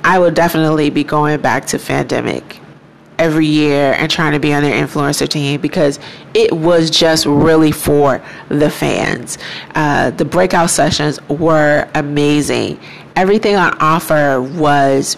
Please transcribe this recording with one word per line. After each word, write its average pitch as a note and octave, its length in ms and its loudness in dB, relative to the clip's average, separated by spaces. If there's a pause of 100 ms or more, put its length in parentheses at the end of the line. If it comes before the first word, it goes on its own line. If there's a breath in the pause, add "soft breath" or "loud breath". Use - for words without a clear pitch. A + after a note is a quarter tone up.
I F#3 80 4
will F3 140 4
definitely D#3 580 2
be C#3+ 140 -2
going D3+ 360 0
back B2+ 280 -2
to - 100 -4
Fandemic B2 800 -4 (600)
every D#3+ 260 2
year D3 480 2
and D#3 160 -2
trying D#3 220 -2
to D3 80 0
be D3 120 0
on D3 120 0
their C#3 100 0 (100)
influencer C#3+ 460 -2
team C#3+ 320 -4
because D3 380 0 (340 loud breath)
it A3+ 180 2
was E3 380 2
just D#3+ 380 0
really D#3 440 4
for C#3+ 480 0 (280 loud breath)
the D3 240 0
fans. - 680 -4 (380 loud breath)
Uh, C#3 340 0
the E3 160 -4
breakout F3+ 460 0
sessions D3 560 -2
were D3+ 640 0
amazing. D3 880 -2 (360 loud breath)
Everything G3+ 400 2
on F3 240 0
offer D3+ 600 0
was C#3 760 0